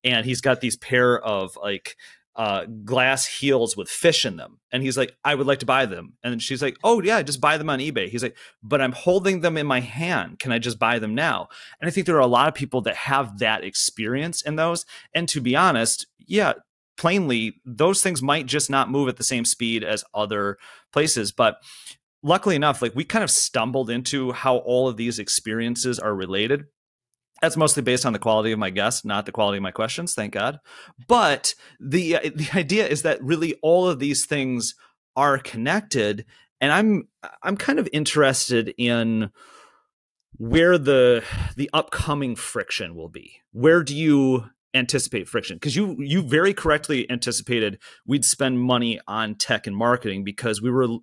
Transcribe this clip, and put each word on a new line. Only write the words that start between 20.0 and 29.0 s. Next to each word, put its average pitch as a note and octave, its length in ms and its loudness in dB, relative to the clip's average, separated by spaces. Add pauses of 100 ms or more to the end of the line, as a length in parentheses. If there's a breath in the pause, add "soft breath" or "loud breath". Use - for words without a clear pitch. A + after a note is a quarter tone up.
other G2+ 440 -2 (360 loud breath)
places. C#3+ 400 0
But A2+ 280 4 (640 loud breath)
luckily F3+ 320 2
enough, D3 260 2
like, A2+ 140 -2
we C#3+ 80 -2
kind G#3+ 220 0
of D3 60 0
stumbled B2 580 0
into B2+ 420 -2
how B2+ 280 2
all B2 280 2
of A#2+ 100 -2
these A2+ 220 -4
experiences A#2 800 -2
are G#2+ 160 -2
related. G#2 500 -2 (760)
That's D#3 160 0
mostly D3+ 260 2
based B2 220 2
on A#2+ 80 2
the G#2 60 -4
quality A2 320 2
of A2 80 -2
my G2+ 100 -2
guests, G2+ 360 -2